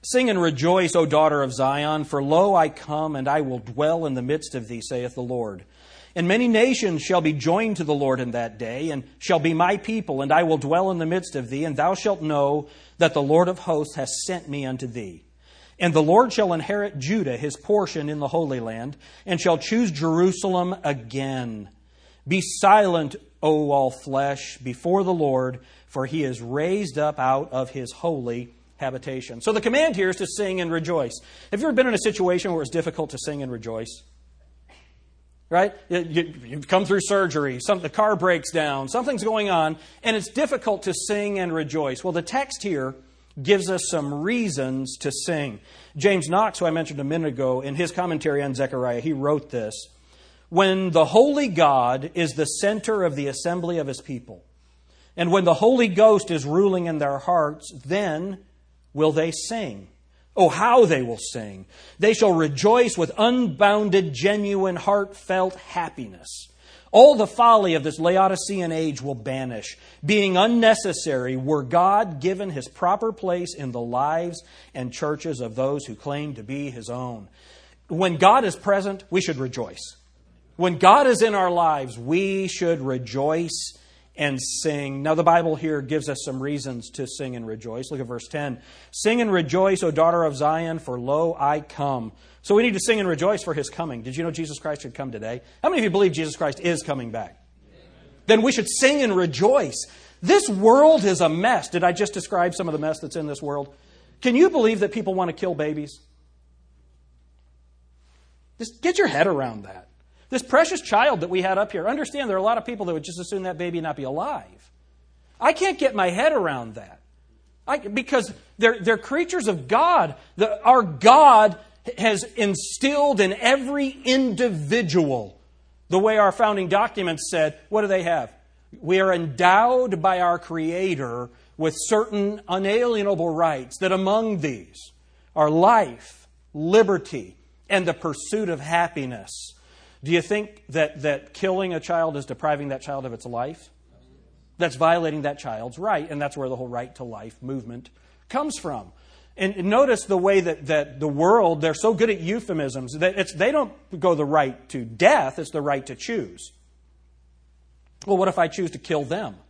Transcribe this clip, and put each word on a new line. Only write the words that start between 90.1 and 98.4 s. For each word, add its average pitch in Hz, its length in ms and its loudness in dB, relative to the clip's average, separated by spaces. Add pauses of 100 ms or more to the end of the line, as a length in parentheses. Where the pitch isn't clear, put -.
of 147 140 0
Zion, 160 420 -2
for 123 220 -8
lo, 156 360 0
I 147 220 0
come." 135 540 -6 (300)
So - 120 2
we 220 80 6
need 240 120 2
to 185 60 -4
sing 220 200 0
and 190 80 -2
rejoice 175 340 0
for 165 120 -6
his 143 160 -4
coming. 139 320 -8
Did 127 140 -10
you 165 60 -6
know 165 80 -4
Jesus 147 300 -8
Christ 151 240 -8
had 127 100 -14
come 135 160 -10
today? 113 300 -10 (240)
How 294 40 4
many 339 120 0
of 220 40 0
you 196 60 2
believe 185 220 4
Jesus 156 240 -6
Christ 147 240 -4
is 170 240 -2
coming 131 260 -6
back? 107 340 -12 (840)
Then 220 160 6